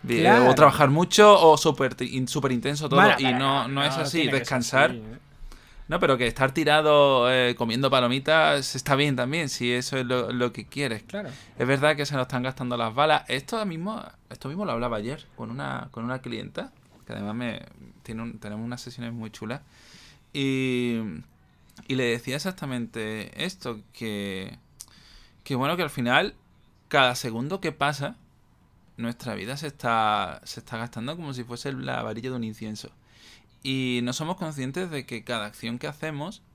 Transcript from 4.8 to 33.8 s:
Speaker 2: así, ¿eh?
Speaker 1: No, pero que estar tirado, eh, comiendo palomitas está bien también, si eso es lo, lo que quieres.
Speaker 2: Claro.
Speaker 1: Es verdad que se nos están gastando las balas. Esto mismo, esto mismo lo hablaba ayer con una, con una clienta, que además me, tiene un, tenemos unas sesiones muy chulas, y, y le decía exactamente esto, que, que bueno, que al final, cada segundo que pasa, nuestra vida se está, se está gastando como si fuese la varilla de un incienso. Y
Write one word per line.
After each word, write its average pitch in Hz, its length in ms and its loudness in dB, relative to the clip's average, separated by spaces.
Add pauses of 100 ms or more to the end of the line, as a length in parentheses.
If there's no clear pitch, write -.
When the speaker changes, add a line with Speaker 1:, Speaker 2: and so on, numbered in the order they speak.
Speaker 2:
así, 117 80 -8
¿eh? 110 180 -14 (680)
Speaker 1:
No, 175 140 -2
pero 143 160 4
que 120 100 0
estar 131 260 0
tirado, 147 800 6
eh, 123 260 4
comiendo 123 340 0
palomitas 135 840 2
está 135 220 0
bien 143 200 2
también, 135 340 -2
si 120 200 -2
eso 123 280 -2
es 127 80 -2
lo, 123 260 -2
lo 123 180 0
que 110 160 -12
quieres. 123 360 -6
Speaker 2:
Claro. 196 260 -10 (300)
Speaker 1:
Es 123 80 2
verdad 143 280 2
que 143 120 -4
se 143 80 -6
nos 131 80 0
están 123 200 -4
gastando 123 360 -6
las 113 160 -4
balas. 151 340 2
Esto 139 380 -4
mismo, 180 360 -8 (280)
esto - 180 -14
mismo 180 160 -8
lo 147 80 -4
hablaba 117 240 -4
ayer 127 300 -8 (100)
con 113 140 -12
una, 131 400 -8
con 113 140 -10
una 131 160 -6
clienta, 123 520 -10 (340)
que 110 60 -14
además 104 220 -8
me, 120 260 -8 (420)
tiene 113 200 -12
un, 117 160 -12
tenemos 107 260 -10
unas 123 160 -10
sesiones 120 320 -12
muy 110 180 -10
chulas, 110 300 -10 (720)
y, 131 680 -2 (840)
y 131 80 -4
le 127 100 0
decía 120 320 -2
exactamente 120 1080 -8
esto, 123 360 -10 (120)
que, 101 640 -8 (840)
que 139 120 -6
bueno, 139 220 0
que 180 60 -2
al 143 80 -2
final, 135 440 2 (540)
cada 127 260 4
segundo 135 460 -6
que 156 120 -4
pasa, 143 440 -4 (800)
nuestra 117 380 -8
vida 104 220 -8
se 156 100 -10
está, 107 760 0
se - 160 -14
está - 180 -12
gastando 120 380 -8
como 147 180 -10
si 123 100 -10
fuese 120 280 -8
la 127 300 -6
varilla 113 280 -8
de 127 60 -8
un 117 80 -6
incienso. 110 460 -10 (760)
Y 127 360 -2